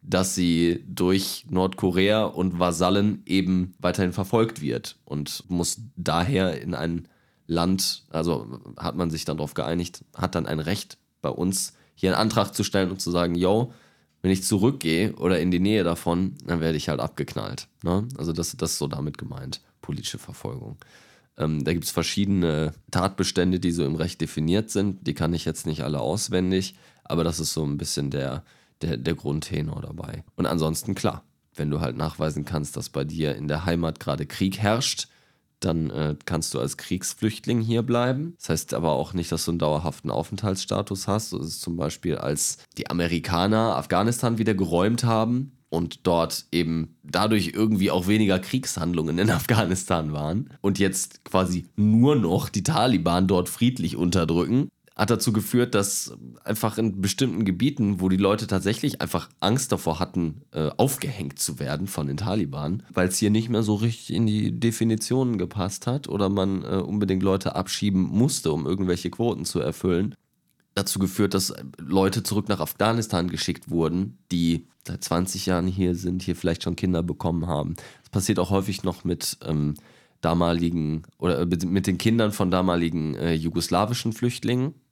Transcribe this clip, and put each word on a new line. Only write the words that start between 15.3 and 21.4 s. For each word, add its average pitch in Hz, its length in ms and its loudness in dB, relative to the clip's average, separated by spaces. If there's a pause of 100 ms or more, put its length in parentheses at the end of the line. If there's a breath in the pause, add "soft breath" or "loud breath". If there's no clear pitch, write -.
in 90 100 2
die 90 100 2
Nähe 101 240 2
davon, 87 520 0 (100)
dann 85 140 0
werde 80 180 2
ich 76 100 -4
halt 69 120 -2
abgeknallt, - 680 -6 (140)
ne? 98 340 0
Also 80 160 -4
das, 82 240 -4
das 80 160 -2
ist - 60 -4
so 76 80 -4
damit 73 320 -6
gemeint, - 420 -10 (220 soft breath)
politische - 360 -8
Verfolgung. - 580 -12 (600 loud breath)
Ähm, 76 280 0